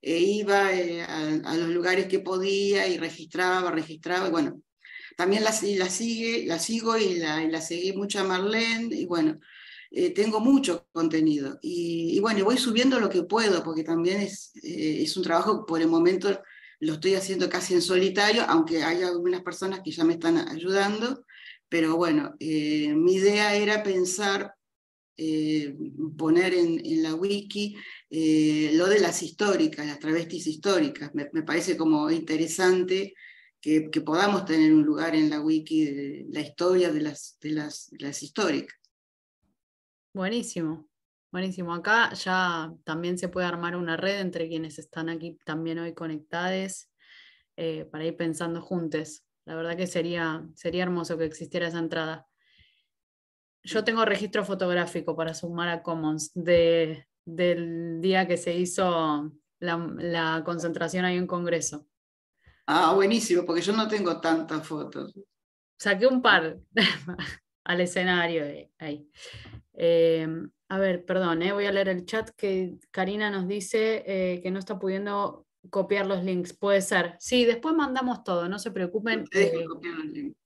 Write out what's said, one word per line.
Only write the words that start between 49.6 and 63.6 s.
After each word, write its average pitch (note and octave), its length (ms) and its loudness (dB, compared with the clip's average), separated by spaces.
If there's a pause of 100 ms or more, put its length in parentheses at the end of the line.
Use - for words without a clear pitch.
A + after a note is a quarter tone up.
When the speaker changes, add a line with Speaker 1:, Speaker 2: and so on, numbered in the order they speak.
Speaker 2:
que F3+ 100 -4
sería, E3 560 -2 (120)
sería F3+ 300 -2
hermoso E3+ 340 -2
que E3 80 0
existiera E3+ 420 -6
esa E3+ 100 -6
entrada. D#3+ 480 -4 (1400)
Yo G#3+ 220 -2
tengo A3+ 220 2
registro G3+ 360 0
fotográfico F3+ 720 -2
para D#3+ 200 -4
sumar E3+ 340 -4
a E3 140 -4
Commons D#3 500 -2
de, E3 760 4 (180)
del E3+ 760 -2
día F#3 260 2
que F3 100 0
se E3+ 180 -4
hizo E3 800 0 (280)
la, E3+ 160 -2 (220)
la E3 460 -2
concentración E3+ 600 -2
ahí F3+ 120 2
en F3+ 100 0
Congreso. E3+ 600 -4 (800)
Speaker 1:
Ah, E3 280 4
buenísimo, G3 500 4
porque F3 180 0